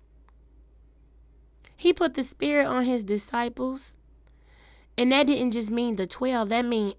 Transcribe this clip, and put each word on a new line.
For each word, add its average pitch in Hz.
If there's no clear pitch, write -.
He 349
put 330
the 269
Spirit 285
on 254
his 240
disciples. 240
And 247
that 277
didn't 247
just 220
mean 233
the 190
twelve. 247
That 233
mean 220